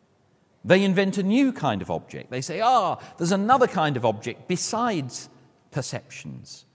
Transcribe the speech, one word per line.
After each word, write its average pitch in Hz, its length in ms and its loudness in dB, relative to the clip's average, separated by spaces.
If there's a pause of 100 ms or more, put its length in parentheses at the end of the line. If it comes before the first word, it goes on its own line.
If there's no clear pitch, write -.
(640)
they 196 220 4
invent 190 320 2
a 202 60 0
new 247 280 4
kind 117 300 -2
of 85 100 -6
object. 78 400 -8
They 131 100 -6
say, 170 200 -6
"Ah, 220 360 2 (200)
there's 175 160 0
another 226 340 4
kind 156 300 0
of 117 80 0
object 110 420 -2
besides 180 800 -4 (440)
perceptions." - 1040 -10